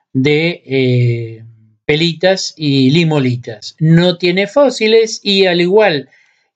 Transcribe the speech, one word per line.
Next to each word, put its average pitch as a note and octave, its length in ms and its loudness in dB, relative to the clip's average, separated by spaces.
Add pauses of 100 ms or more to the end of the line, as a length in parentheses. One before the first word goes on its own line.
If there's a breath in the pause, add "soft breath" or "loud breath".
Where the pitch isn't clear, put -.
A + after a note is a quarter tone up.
(140 soft breath)
de, D3+ 520 0
eh, A#2+ 800 -2 (420)
pelitas E3+ 720 -2
y C#3 320 0
limolitas. C3+ 920 -2
No E3+ 380 2
tiene F3+ 300 -2
fósiles A3+ 760 0
y G3 220 2
al F3 160 0
igual F3+ 480 0 (460 soft breath)